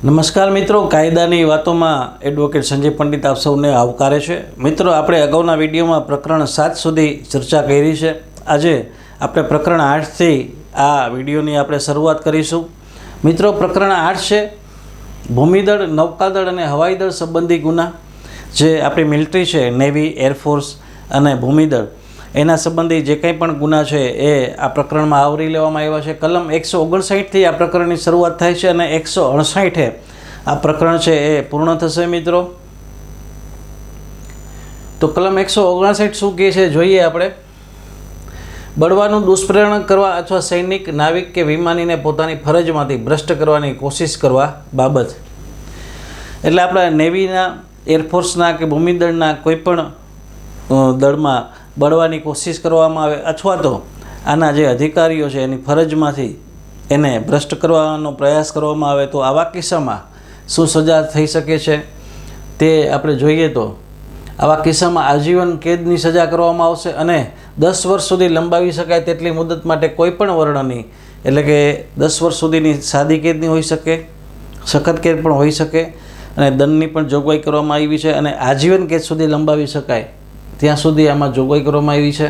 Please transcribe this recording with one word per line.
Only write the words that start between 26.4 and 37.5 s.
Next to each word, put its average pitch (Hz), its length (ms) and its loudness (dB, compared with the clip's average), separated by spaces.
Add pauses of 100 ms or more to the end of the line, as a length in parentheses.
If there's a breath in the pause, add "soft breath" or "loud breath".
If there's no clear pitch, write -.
એકસો 160 320 0
ઓગણસાઠથી 190 640 0
આ 165 60 4
પ્રકરણની 170 440 0
શરૂઆત 170 420 2
થાય 175 160 2
છે 180 140 0
અને 170 180 2 (100)
એકસો 160 380 0
અણસાઠે 165 520 0 (600 loud breath)
આ 143 100 -2
પ્રકરણ 165 420 0
છે 165 160 2 (140)
એ 147 140 2
પૂર્ણ 160 360 -2
થશે 165 280 -2
મિત્રો. 175 340 0 (2500 loud breath)
તો 160 80 2
કલમ 190 300 0
એકસો 190 240 0
ઓગણસાઠ 202 520 2
શું 202 220 -2
કહે 190 140 4
છે 185 200 2
જોઈએ 175 360 4
આપણે. 170 240 -2 (1500 loud breath)